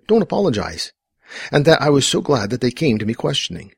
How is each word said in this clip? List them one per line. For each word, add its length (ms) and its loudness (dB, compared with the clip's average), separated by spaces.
"Don't 160 4
apologize," 680 -2
and 140 4
that 160 6
I 80 0
was 180 4
so 140 0
glad 300 0
that 100 -6
they 100 0
came 280 0
to 80 -6
me 80 -2
questioning. 640 -6